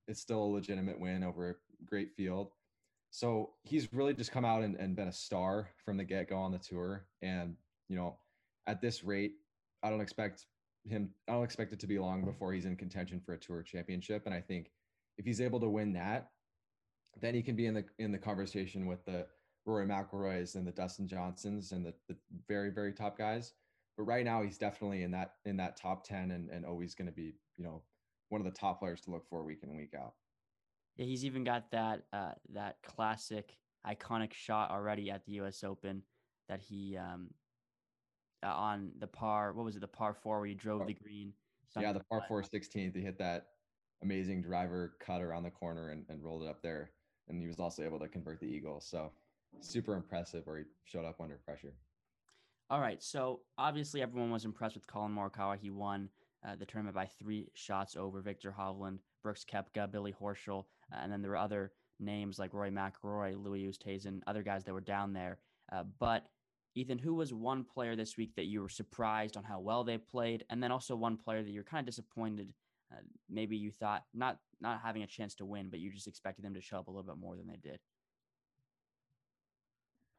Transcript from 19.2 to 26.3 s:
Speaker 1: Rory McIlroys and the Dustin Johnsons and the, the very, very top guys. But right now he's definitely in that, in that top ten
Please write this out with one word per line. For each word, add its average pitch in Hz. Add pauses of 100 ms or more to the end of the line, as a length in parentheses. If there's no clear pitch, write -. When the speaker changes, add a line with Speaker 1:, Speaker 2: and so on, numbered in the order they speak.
Speaker 1:
Rory 107
McIlroys 98
and 92
the 87
Dustin 92
Johnsons 92
and 90
the, 82 (140)
the 90 (320)
very, 101
very 101
top 101
guys. 113 (440)
But 107
right 120
now 113
he's 98
definitely 101
in 87
that, 90 (120)
in 101
that 90
top 92
ten 92